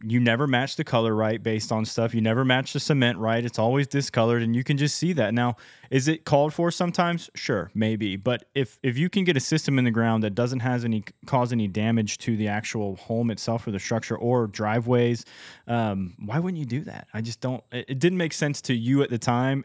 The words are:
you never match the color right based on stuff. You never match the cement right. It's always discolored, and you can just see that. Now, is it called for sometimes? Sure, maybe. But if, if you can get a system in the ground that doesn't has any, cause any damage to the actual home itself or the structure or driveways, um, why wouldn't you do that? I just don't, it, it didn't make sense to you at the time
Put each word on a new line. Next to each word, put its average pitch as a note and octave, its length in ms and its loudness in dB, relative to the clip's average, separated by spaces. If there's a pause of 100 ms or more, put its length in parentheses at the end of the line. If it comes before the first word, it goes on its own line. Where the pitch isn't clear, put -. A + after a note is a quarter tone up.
you A2+ 160 0
never A#2+ 280 4
match C3 280 0
the D#3+ 80 -4
color A2+ 300 2
right A2 280 0
based A2 300 -2
on A2 140 0
stuff. A2+ 300 -2
You A2+ 60 2
never A2+ 220 2
match C3 300 2
the C#3+ 60 -2
cement B2 400 2
right. A2+ 260 0
It's A#2 140 -6
always C3 260 2
discolored, A#2+ 560 2
and A2+ 140 0
you B2 80 0
can D3 120 0
just C#3+ 200 0
see F3 180 0
that. A#2 220 2
Now, A#2+ 200 0 (360)
is C3 160 2
it D#3+ 180 -2
called D3 260 2
for E3+ 200 0
sometimes? E3+ 640 -2
Sure, G2 400 -4
maybe. G#2+ 400 0
But A#2 300 -2 (100)
if, C3+ 260 -4
if B2 160 -2
you E3 100 0
can F#3+ 160 0
get F3 140 2
a - 20 4
system D3+ 380 0
in B2 80 4
the A#2+ 60 4
ground A2+ 320 2
that G#2 100 0
doesn't A#2+ 280 0
has B2 220 0
any, A2+ 200 -2 (240)
cause B2 260 2
any A2 140 0
damage G#2+ 520 0
to A#2 160 -2
the G#2+ 120 -2
actual G#2 480 -4
home A#2 340 -2
itself A2+ 380 -4
or A#2 40 -4
the G2 80 -4
structure A2+ 380 -4
or A#2+ 300 2
driveways, A#2+ 800 0 (420)
um, G#2 480 -2 (100)
why A#2 140 -2
wouldn't F3+ 200 -4
you D3 60 -6
do A#2+ 200 -4
that? - 280 -14
I A2 80 -6
just A#2 180 -8
don't, B2+ 320 -6
it, B2 160 -8
it C3 120 -6
didn't F3+ 180 2
make E3 160 -2
sense D3 300 -2
to - 100 0
you B2 300 2
at - 80 -2
the A#2 80 -2
time C3 460 2